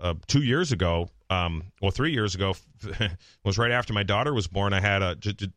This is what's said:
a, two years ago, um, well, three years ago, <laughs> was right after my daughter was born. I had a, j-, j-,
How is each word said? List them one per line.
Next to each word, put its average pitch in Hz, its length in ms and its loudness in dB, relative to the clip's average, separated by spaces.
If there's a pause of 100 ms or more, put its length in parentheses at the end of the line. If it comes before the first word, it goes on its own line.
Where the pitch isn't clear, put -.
a, 85 140 0 (100)
two 143 160 4
years 139 300 2
ago, 87 360 0 (220)
um, 87 340 -2 (160)
well, 98 120 2
three 147 200 0
years 107 220 0
ago, 95 220 0 (260)
<laughs> 92 600 -6
was 98 140 0
right 117 120 2
after 120 220 0
my 104 100 0
daughter 110 320 0
was 95 140 0
born. 98 240 0
I 95 80 2
had 98 220 2
a, 90 120 0
j-, 101 200 -4
j-, 98 220 -6